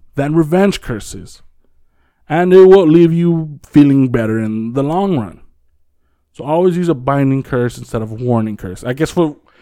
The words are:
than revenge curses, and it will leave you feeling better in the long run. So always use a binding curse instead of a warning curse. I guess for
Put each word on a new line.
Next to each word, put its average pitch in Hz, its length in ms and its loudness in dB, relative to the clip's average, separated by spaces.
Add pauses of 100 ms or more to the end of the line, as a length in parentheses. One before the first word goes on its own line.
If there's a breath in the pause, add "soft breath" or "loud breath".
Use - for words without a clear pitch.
(160)
than 143 200 -4
revenge 175 460 0
curses, - 600 -14 (880)
and 180 260 0
it 190 120 10
will 190 220 6
leave 165 260 4
you 165 520 -2
feeling 139 460 4
better 113 280 -2
in 110 340 -6
the 139 100 -2
long 175 360 -2
run. 95 220 -10 (920)
So 117 100 -18
always 170 340 0
use 175 120 -2
a 151 60 -2
binding 135 480 -2
curse 123 340 -4
instead 120 240 -10
of 110 100 -10
a 110 40 -12
warning 113 420 -4
curse. 90 260 -14
I 123 100 -6
guess 151 180 -4
for 160 260 -4 (240 soft breath)